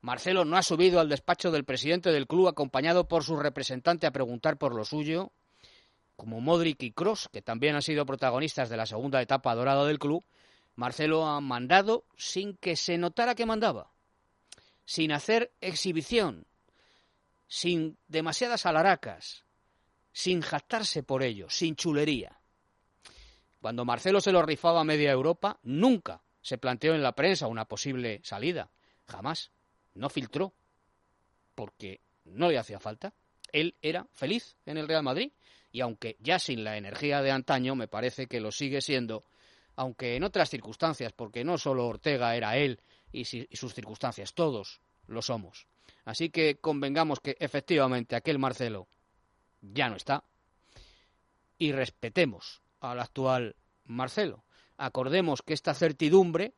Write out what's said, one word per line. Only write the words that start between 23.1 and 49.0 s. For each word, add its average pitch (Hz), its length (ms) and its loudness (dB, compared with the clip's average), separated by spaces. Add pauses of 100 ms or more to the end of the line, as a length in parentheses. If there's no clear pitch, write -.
Cuando 120 240 -4
Marcelo 185 360 4
se 196 100 4
lo 180 100 8
rifaba 160 400 4
a 156 40 2
media 151 260 4
Europa, 160 520 0
nunca 160 580 2 (200)
se - 160 -8
planteó 131 360 0
en 151 100 2
la 123 120 2
prensa 156 320 2
una 110 180 -4
posible 120 580 -6
salida. 123 460 -6 (380)
Jamás. 139 440 -8 (420)
No 120 160 -6
filtró. 151 440 -4 (1000)
Porque 101 460 -14 (240)
no 117 240 -2
le 147 80 2
hacía 107 220 -6
falta. 110 340 -10 (380)
Él 160 300 0
era 160 320 -4
feliz 196 520 -6
en 151 120 -8
el 156 100 -6
Real 156 160 0
Madrid. 165 280 -2 (400)
Y 120 100 -6
aunque 117 380 -6
ya 160 200 2
sin 117 240 -4
la 107 140 -4
energía 139 440 -2
de 135 100 2
antaño, 131 440 0
me 117 120 -4
parece 120 400 -4
que 123 120 -4
lo 107 120 -6
sigue 139 300 -4
siendo, 120 440 -2 (500)
aunque 123 400 -4
en 143 80 -2
otras 190 260 0
circunstancias, 123 640 -4
porque 117 300 -8
no 165 140 0
solo 127 300 0
Ortega 120 480 0
era 113 220 0
él 135 220 0 (320)
y 120 140 -10
si-, 120 240 -10
y - 80 -14
sus 123 160 -10
circunstancias, 107 600 -10
todos 135 480 -2 (260)
lo 113 140 -8
somos. 110 460 -8 (380)
Así 156 240 -4
que 156 300 2
convengamos 143 600 0
que 135 200 -6
efectivamente 135 760 2
aquel 143 240 0
Marcelo 117 480 -2 (720)